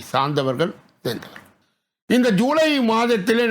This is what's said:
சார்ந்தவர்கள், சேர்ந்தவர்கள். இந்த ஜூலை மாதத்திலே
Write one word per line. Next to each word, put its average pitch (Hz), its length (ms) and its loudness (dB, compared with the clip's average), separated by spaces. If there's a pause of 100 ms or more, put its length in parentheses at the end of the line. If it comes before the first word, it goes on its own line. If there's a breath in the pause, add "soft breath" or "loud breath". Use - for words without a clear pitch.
(120)
சார்ந்தவர்கள், 139 600 -2 (320)
சேர்ந்தவர்கள். - 420 -10 (720)
இந்த 247 240 2
ஜூலை 302 300 2 (220)
மாதத்திலே 233 580 0